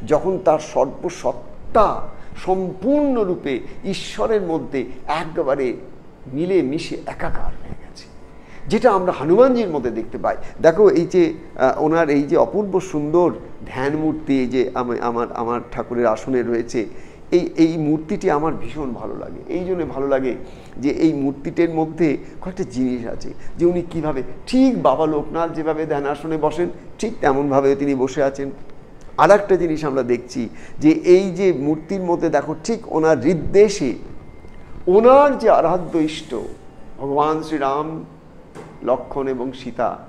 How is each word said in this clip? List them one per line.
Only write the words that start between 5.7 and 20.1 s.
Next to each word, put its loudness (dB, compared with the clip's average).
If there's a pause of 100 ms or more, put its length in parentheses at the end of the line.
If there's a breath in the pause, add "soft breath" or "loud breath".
মিলে 2 (120)
মিশে -4 (180)
একাকার 2
হয়ে -8
গেছে, -18 (680 loud breath)
যেটা 4 (100)
আমরা 0
হনুমানজির 4
মধ্যে -2
দেখতে -8
পাই। 0 (280 loud breath)
দেখো, 6 (160)
এই 0
যে, 6 (100)
আহ, 0
ওনার 2 (100)
এই 4
যে 0 (100)
অপূর্ব -2 (200)
সুন্দর 2 (420)
ধ্যান -2 (100)
মূর্তি, 0 (100)
এই -4
যে 4 (180)
আমি, -2 (140)
আমার, -2 (140)
আমার -2 (120)
ঠাকুরের -2
আসনে -2
রয়েছে, -2 (560 loud breath)
এই, 4 (200)
এই 2 (160)
মূর্তিটি -2
আমার 0 (100)
ভীষণ -6 (120)
ভালো -8
লাগে। -12 (160)
এই -2
জন্য -2 (120)
ভালো -2